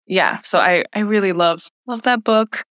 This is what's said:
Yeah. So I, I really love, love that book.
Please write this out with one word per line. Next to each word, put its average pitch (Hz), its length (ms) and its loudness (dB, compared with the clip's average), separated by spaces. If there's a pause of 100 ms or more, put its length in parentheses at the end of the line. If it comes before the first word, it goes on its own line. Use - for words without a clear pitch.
Yeah. - 360 0
So - 180 0
I, 175 240 2 (100)
I 208 60 -2
really 208 320 0
love, 170 320 0 (240)
love 233 160 -10
that 247 200 0
book. 220 480 0